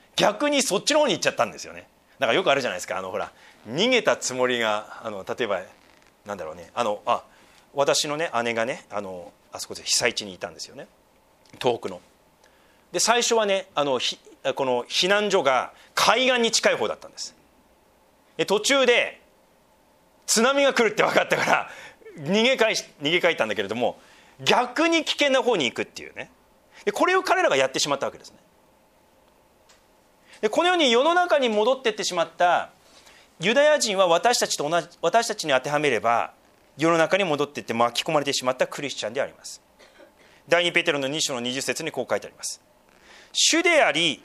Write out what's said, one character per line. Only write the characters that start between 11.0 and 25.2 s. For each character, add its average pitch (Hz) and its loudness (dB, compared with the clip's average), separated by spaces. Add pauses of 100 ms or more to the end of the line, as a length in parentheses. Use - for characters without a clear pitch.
東 117 0
北 - -10
の。 90 -14 (920)
で、 170 -2
最 240 2
初 233 0
は 220 2
ね、 196 -2
あ 147 2
の、 131 0
ひ-、 - -6 (360)
こ 135 -2
の 123 0
避 - -2
難 208 2
所 180 2
が 127 2 (220)
海 247 2
岸 247 4
に 226 2
近 208 2
い 156 0
方 113 0
だ 80 -2
っ - -14
た - -20
ん - -20
で - -20
す。 - -14 (1040)
で、 160 -2
途 208 0
中 262 2
で、 185 2 (1040)
津 220 0
波 277 4
が 262 4
来 226 2
る - -6
っ - -12
て - 4
分 151 2
か 190 4
っ - -10
た 170 4
か - 4
ら、 - 2 (480)
逃 180 0
げ 254 2
返 214 2
し、 - -6 (160)
逃 147 -2
げ 175 2
帰 180 2
っ 160 0
た 147 0
ん 113 -4
だ 104 -4
け 107 -4
れ 98 -6
ど 107 -4
も、 113 -4 (460)
逆 247 2
に 330 0
危 - -4
険 285 0